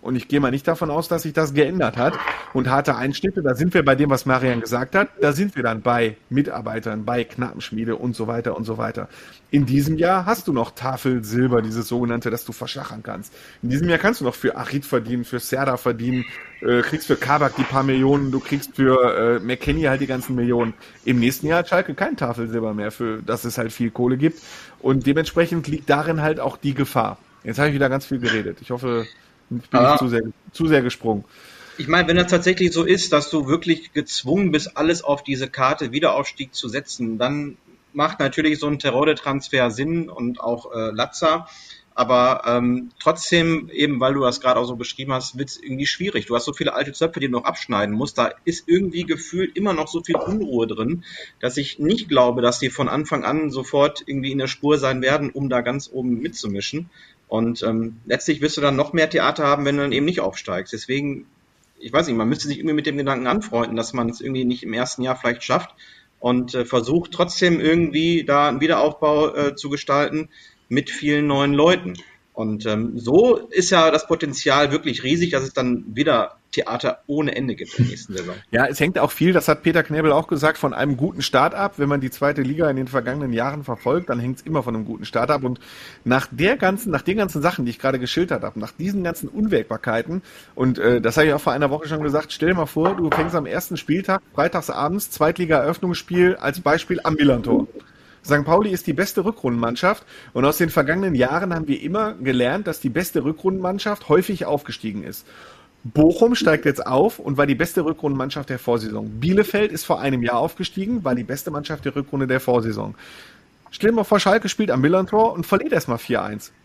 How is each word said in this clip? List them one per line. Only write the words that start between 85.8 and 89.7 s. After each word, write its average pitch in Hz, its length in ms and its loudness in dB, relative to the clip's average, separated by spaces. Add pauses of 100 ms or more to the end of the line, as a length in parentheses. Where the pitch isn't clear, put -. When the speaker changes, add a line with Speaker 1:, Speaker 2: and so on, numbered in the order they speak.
Speaker 1:
nach 127 260 2
der 175 260 2
ganzen, 196 360 0
nach 139 100 0
den 190 160 0
ganzen 170 240 -2
Sachen, 165 220 0
die 120 80 -2
ich - 80 -10
gerade 135 180 0
geschildert 139 440 -2
habe, 104 180 -8
nach 110 120 -10
diesen 196 300 -4
ganzen 170 260 -4
Unwägbarkeiten, 131 920 0 (320)